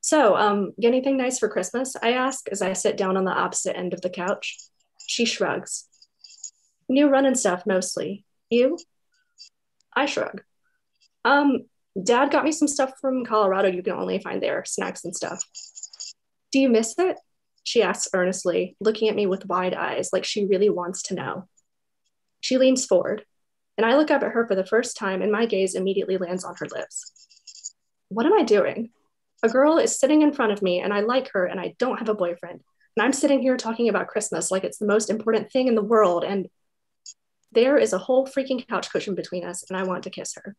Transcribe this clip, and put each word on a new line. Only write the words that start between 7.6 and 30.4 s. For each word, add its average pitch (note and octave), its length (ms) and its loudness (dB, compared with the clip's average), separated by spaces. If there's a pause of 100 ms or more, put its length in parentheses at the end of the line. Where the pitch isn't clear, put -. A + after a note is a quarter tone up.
mostly. F#3+ 580 -2 (260)
You?" B3+ 280 2 (1160)
I C#4 100 0
shrug. - 360 -6 (840)
"Um, C#4 440 4 (340)
Dad B3 300 4
got C#4+ 120 2
me D#4 60 2
some D4+ 180 0
stuff - 320 -2
from C4 240 -2
Colorado G3 440 2
you F3+ 140 -2
can F#3 100 -2
only F#3 260 -4
find - 240 -6
there, - 220 -2
snacks - 400 -6
and F3 100 -10
stuff." - 280 -8 (1080)
"Do C#4 80 2
you C4+ 100 4
miss A3+ 300 2
it?" F4+ 180 0 (460)
she - 200 0
asks F#3+ 300 -2
earnestly, F3+ 680 0
looking A3 280 0
at G#3 60 0
me G#3 120 0
with F#3+ 200 -2
wide F#3 260 -2
eyes E3+ 400 -4
like F#3 120 -2
she G3+ 200 -4
really G3 240 2
wants F3 360 -2
to F#3+ 100 -6
know. D#3 340 -8 (920)
She B3+ 180 0
leans C4 260 6
forward, - 400 2 (540)
and A3 80 2
I A#3+ 100 6
look D4+ 140 4
up C#4 120 4
at A3 100 -2
her A#3 140 0
for G#3 80 0
the F#3+ 120 -2
first B3 300 0
time, F#3+ 260 -4
and G#3 100 0
my A3+ 140 2
gaze F#3+ 280 0
immediately F#3+ 440 -2
lands F3+ 260 -4
on E3+ 120 -10
her - 100 -8
lips. - 1080 -16 (340)
What A3+ 180 -2
am F#4+ 80 6
I G4 80 6
doing? G#3+ 500 2 (520)
A A3+ 40 4
girl C#4+ 300 4
is - 200 0
sitting D4+ 240 4
in D4 100 4
front A3+ 200 0